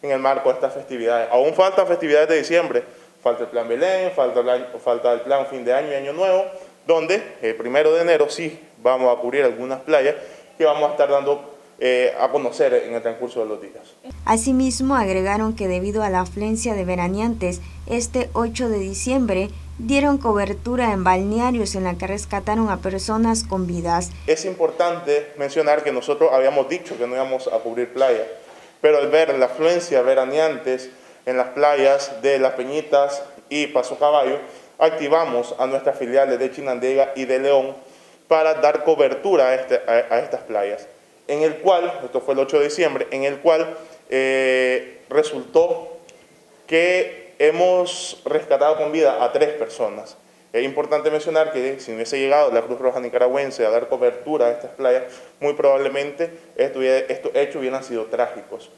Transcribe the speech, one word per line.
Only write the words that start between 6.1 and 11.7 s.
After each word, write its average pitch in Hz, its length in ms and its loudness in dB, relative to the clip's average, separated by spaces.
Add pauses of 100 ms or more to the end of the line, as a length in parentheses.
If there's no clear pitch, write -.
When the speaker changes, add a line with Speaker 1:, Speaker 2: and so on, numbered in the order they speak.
Speaker 1:
nuevo, 185 320 2 (420)
donde 165 380 2 (180)
el 113 140 -2
primero 135 380 2
de 165 80 4
enero 151 280 4
sí 156 300 -8 (220)
vamos 123 360 4
a - 40 -8
cubrir 131 240 0
algunas 127 340 -2
playas 139 360 2 (420)
que 160 80 2
vamos 147 240 2
a - 20 -2
estar 147 180 2
dando, 143 460 0 (240)